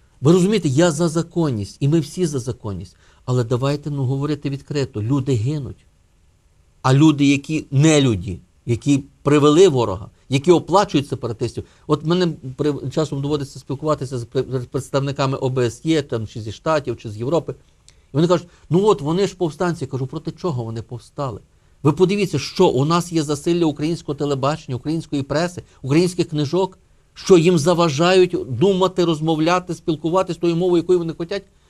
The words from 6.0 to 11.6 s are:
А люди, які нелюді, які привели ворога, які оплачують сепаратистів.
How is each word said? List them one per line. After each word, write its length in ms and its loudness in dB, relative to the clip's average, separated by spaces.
А 120 2
люди, 320 6
які 460 0
нелюді, 680 2
які 380 0
привели 460 6
ворога, 420 -2
які 180 4
оплачують 560 2
сепаратистів. 560 -6